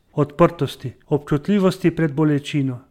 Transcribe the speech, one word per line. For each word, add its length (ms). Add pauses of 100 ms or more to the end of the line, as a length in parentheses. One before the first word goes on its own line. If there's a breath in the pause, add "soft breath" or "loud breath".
(140)
odprtosti, 800 (140)
občutljivosti 840
pred 220
bolečino, 640 (120)